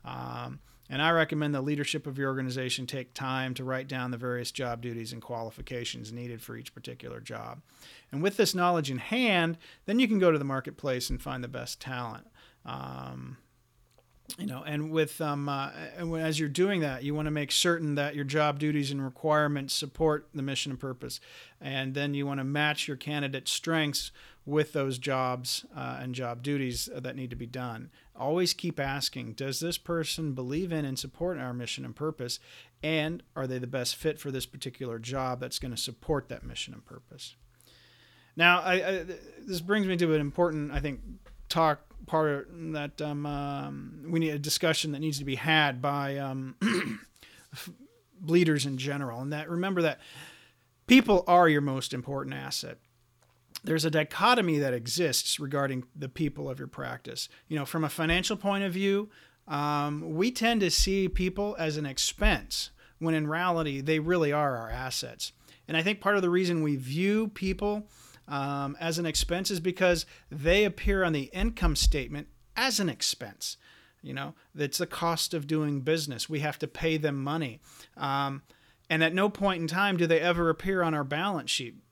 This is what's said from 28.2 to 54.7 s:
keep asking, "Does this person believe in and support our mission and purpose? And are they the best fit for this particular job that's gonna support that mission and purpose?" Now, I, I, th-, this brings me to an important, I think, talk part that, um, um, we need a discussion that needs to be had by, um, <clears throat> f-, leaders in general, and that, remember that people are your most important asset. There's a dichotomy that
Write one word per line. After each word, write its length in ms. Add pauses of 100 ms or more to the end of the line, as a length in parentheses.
keep 260
asking, 540
"Does 260
this 180
person 540
believe 400
in 120
and 140
support 400
our 140
mission 320
and 100
purpose? 460 (420)
And 400 (140)
are 100
they 120
the 100
best 260
fit 240
for 140
this 140
particular 520
job 420
that's 200
gonna 160
support 520
that 140
mission 320
and 100
purpose?" 520 (1000)
Now, 280
I, 120
I, 300
th-, 160 (260)
this 140
brings 260
me 120
to 160
an 60
important, 520
I 80
think, 220 (460)
talk 380 (200)
part 420 (240)
that, 280
um, 240
um, 840
we 100
need 120
a 100
discussion 500
that 80
needs 200
to 60
be 120
had 440
by, 360
um, 440
<clears throat> 380 (540)
f-, 180 (500)
leaders 460
in 100
general, 440
and 120
that, 160
remember 340
that 180 (880)
people 400
are 200
your 120
most 340
important 400
asset. 440 (840)
There's 200
a 60
dichotomy 680
that 160